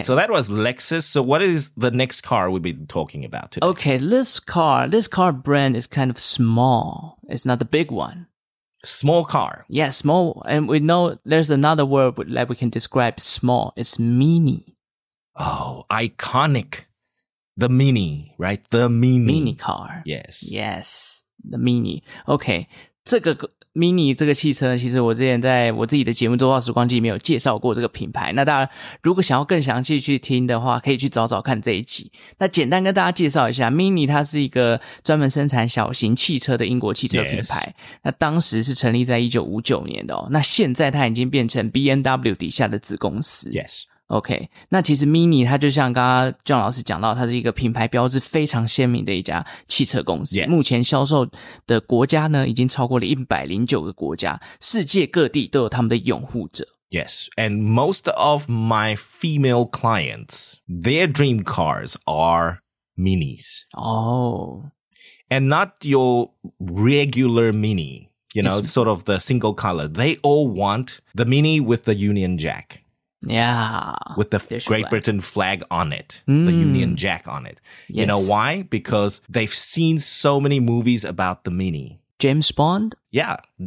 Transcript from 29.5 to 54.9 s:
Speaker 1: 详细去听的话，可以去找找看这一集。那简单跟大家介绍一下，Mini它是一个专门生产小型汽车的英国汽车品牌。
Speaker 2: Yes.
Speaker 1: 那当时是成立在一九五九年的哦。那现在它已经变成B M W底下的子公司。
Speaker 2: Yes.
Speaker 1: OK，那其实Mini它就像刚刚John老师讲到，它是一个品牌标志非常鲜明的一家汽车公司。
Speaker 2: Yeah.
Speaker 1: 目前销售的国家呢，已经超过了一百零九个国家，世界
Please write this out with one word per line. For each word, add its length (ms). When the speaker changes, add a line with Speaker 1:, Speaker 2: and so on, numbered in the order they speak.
Speaker 1:
详 240
细 160
去 200
听 260
的 160
话， 180
可 120
以 80
去 100
找 180
找 140
看 180
这 120
一 100
集。 300
那 100
简 220
单 140
跟 100
大 100
家 80
介 160
绍 220
一 20
下， 200
Mini 360
它 160
是 160
一 80
个 320
专 140
门 100
生 200
产 200
小 240
型 240
汽 220
车 180
的 80
英 140
国 160
汽 140
车 160
品 260
牌。 260
Speaker 2:
Yes. 280
Speaker 1:
那 80
当 280
时 220
是 140
成 180
立 100
在 140
一 100
九 160
五 160
九 280
年 180
的 80
哦。 160
那 100
现 320
在 200
它 160
已 80
经 120
变 200
成 240
B 180
M 140
W 320
底 160
下 160
的 100
子 180
公 240
司。 300
Speaker 2:
Yes. 360
Speaker 1:
OK， 420
那 120
其 140
实 100
Mini 400
它 120
就 120
像 220
刚 140
刚 260
John 160
老 100
师 100
讲 200
到， 120
它 140
是 80
一 60
个 100
品 220
牌 160
标 180
志 140
非 260
常 200
鲜 220
明 140
的 100
一 80
家 240
汽 160
车 180
公 240
司。 120
Speaker 2:
Yeah. 100
Speaker 1:
目 160
前 200
销 220
售 220
的 160
国 260
家 200
呢， 200
已 60
经 160
超 180
过 120
了 60
一 100
百 300
零 200
九 160
个 100
国 240
家， 240
世 240
界 200